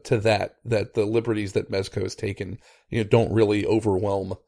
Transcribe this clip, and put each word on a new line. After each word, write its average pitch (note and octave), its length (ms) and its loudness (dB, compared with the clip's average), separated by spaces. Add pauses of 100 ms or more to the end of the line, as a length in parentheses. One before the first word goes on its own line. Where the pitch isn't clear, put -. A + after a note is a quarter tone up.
to B2 140 0
that, G2+ 460 0
that A2+ 300 -2
the G#2+ 100 2
liberties G#2+ 500 0
that G#2 160 -2
Mezco G2 320 -4
has G2 140 -6
taken, G2 420 -8 (320)
you A#2 80 -2
know, G#2 100 -2
don't A#2 240 4
really G#2 320 2
overwhelm, G2 720 0 (140)